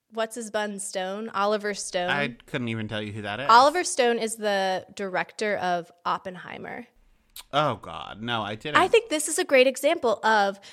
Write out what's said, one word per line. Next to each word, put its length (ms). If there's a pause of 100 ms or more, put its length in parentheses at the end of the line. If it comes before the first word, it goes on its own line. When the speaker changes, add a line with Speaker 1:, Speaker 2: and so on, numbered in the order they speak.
(120)
Speaker 1:
what's 240
his 140
bun 280
Stone? 520
Oliver 440
Stone? 360
Speaker 2:
I 260 (100)
couldn't 220
even 180
tell 160
you 100
who 100
that 180
is. 100
Speaker 1:
Oliver 320
Stone 360
is 180
the 580
director 600
of 340 (140)
Oppenheimer. 840 (680)
Speaker 2:
Oh, 220
God. 440
No, 220
I 140
didn't. 200
Speaker 1:
I 120
think 200
this 180
is 120
a 60
great 220
example 560
of 380 (120)